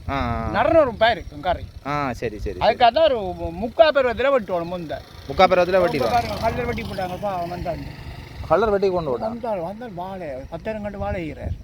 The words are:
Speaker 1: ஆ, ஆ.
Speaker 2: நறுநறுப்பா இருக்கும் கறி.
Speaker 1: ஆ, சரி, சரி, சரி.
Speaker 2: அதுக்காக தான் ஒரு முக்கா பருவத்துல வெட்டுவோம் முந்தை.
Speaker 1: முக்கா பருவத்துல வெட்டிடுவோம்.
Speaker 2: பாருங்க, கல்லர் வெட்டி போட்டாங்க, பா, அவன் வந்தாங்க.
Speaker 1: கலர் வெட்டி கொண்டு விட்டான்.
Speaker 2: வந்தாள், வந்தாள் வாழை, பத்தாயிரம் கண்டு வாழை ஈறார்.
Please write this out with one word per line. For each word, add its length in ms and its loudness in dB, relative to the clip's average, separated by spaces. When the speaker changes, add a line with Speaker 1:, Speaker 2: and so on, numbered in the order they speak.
Speaker 1:
ஆ, 80 0
ஆ. 360 -2
Speaker 2:
நறுநறுப்பா 580 4
இருக்கும் 300 -6
கறி. 240 -2
Speaker 1:
ஆ, 280 -2
சரி, 260 -6
சரி, 200 -6
சரி. 0 -
Speaker 2:
அதுக்காக 320 6
தான் 200 4
ஒரு 80 0
முக்கா 340 4
பருவத்துல 400 2
வெட்டுவோம் 380 -2
முந்தை. 240 -6
Speaker 1:
முக்கா 180 6
பருவத்துல 360 6
வெட்டிடுவோம். 300 2
Speaker 2:
பாருங்க, 240 0
கல்லர் 300 -2
வெட்டி 160 -4
போட்டாங்க, 400 -6
பா, 120 -2
அவன் 160 -4
வந்தாங்க. 340 -6
Speaker 1:
கலர் 200 4
வெட்டி 200 4
கொண்டு 220 0
விட்டான். 180 -2
Speaker 2:
வந்தாள், 300 -4
வந்தாள் 340 -8
வாழை, 340 -8
பத்தாயிரம் 340 -8
கண்டு 140 -8
வாழை 320 -4
ஈறார். 240 -8